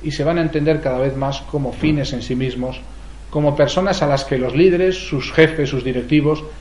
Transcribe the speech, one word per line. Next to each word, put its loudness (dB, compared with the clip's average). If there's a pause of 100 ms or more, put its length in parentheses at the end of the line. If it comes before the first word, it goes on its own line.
y -4
se -4
van 2
a 0
entender 0
cada -2
vez 0
más -2
como -4
fines 0
en -6
sí -4
mismos, -4 (500)
como 0
personas 2
a 2
las 2
que -2
los -2
líderes, 4
sus -6
jefes, 4
sus -2
directivos, 0 (160)